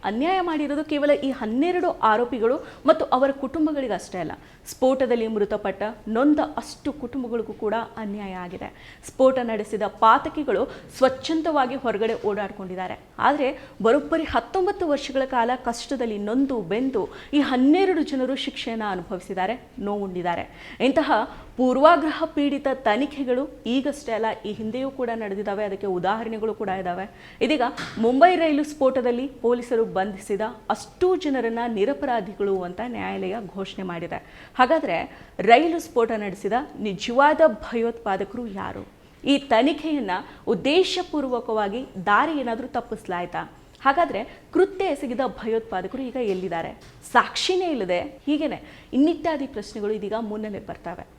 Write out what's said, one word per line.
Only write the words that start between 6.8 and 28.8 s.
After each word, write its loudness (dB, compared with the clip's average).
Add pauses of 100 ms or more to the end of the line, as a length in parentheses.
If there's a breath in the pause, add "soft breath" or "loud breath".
ಕುಟುಂಬಗಳಿಗೂ -6
ಕೂಡ -2 (280)
ಅನ್ಯಾಯ -8 (100)
ಆಗಿದೆ. -10 (400 loud breath)
ಸ್ಫೋಟ 6 (140)
ನಡೆಸಿದ -4 (180)
ಪಾತಕಿಗಳು 4 (340 loud breath)
ಸ್ವಚ್ಛಂದವಾಗಿ 0
ಹೊರಗಡೆ 0 (140)
ಓಡಾಡ್ಕೊಂಡಿದ್ದಾರೆ. -6 (320)
ಆದ್ರೆ 2 (380 loud breath)
ಬರೋಬ್ಬರಿ 2
ಹತ್ತೊಂಬತ್ತು 0
ವರ್ಷಗಳ -2 (100)
ಕಾಲ 2 (180)
ಕಷ್ಟದಲ್ಲಿ -4 (100)
ನೊಂದು 2 (160)
ಬೆಂದು 0 (320 loud breath)
ಈ 6 (100)
ಹನ್ನೆರಡು 4
ಜನರು 0 (100)
ಶಿಕ್ಷೆಯನ್ನ -6
ಅನುಭವಿಸಿದ್ದಾರೆ, -4 (320)
ನೋವುಂಡಿದ್ದಾರೆ. -2 (440 loud breath)
ಇಂತಹ 2 (500 loud breath)
ಪೂರ್ವಾಗ್ರಹ 6
ಪೀಡಿತ 0 (160)
ತನಿಖೆಗಳು 0 (300)
ಈಗಷ್ಟೇ -2
ಅಲ್ಲ, 0 (200)
ಈ -6
ಹಿಂದೆಯೂ -4
ಕೂಡ -2 (120)
ನಡೆದಿದ್ದಾವೆ. -4
ಅದಕ್ಕೆ -4
ಉದಾಹರಣೆಗಳು -2
ಕೂಡ -4 (100)
ಇದ್ದಾವೆ. -4 (380 loud breath)
ಇದೀಗ 2 (400)
ಮುಂಬೈ 8 (120)
ರೈಲು 2
ಸ್ಫೋಟದಲ್ಲಿ 2 (160)